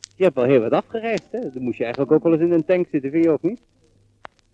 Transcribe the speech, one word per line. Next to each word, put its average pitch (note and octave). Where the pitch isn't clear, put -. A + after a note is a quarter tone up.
Je F#3
hebt E3+
al B2
heel B2+
wat A2+
afgereisd, G#3+
hè? A3
Dan B2+
moest A#2+
je B2
eigenlijk C3
ook D3
wel E3
eens D#3
in E3+
een E3
tank F3+
zitten, C#3
vind E3
je E3
ook D3+
niet? G3+